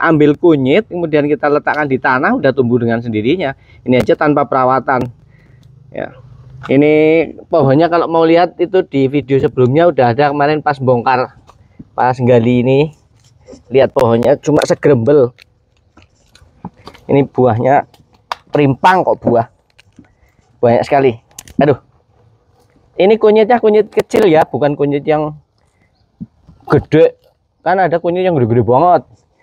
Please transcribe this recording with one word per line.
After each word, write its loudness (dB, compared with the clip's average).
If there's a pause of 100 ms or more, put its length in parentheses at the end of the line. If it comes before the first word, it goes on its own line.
ambil 2
kunyit, 2
kemudian -4
kita -2
letakkan -2
di -2
tanah, -2
udah 0
tumbuh 0
dengan -2
sendirinya. -4 (320)
Ini 0
aja 0
tanpa 0
perawatan. -2 (800)
Ya. -10 (560)
Ini 2 (560)
pohonnya 2
kalau -2
mau 2
lihat 0
itu -2
di -2
video -2
sebelumnya 0
udah 0
ada 0
kemarin -2
pas -4
bongkar, -2 (560)
pas -2
gali 2
ini. 0 (800)
Lihat 0
pohonnya 0
cuma -2
segerembel. 0 (1700)
Ini 0
buahnya 0 (640)
perimpang 0
kok -2
buah. 0 (1120)
Banyak 2
sekali. 0 (480)
Aduh. 0 (1120)
Ini 2
kunyitnya 2
kunyit 0
kecil 0
ya, 2
bukan -4
kunyit -4
yang -4 (1300)
gede. 0 (420)
Kan -2
ada -2
kunyit -4
yang 0
gede-gede 0
banget. 2 (400)